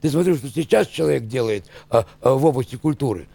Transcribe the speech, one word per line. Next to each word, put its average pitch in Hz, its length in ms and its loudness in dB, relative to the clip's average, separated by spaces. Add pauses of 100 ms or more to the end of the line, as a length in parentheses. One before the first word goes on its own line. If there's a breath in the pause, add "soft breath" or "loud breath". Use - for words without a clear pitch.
Ты 156 100 0
смотри, 170 260 2
что 127 120 -10
сейчас 170 380 0
человек 147 400 -2
делает, 110 380 -4 (260 loud breath)
э, 117 140 2 (160 loud breath)
э, 123 100 4
в 135 140 2
области 131 320 0
культуры. 123 580 -4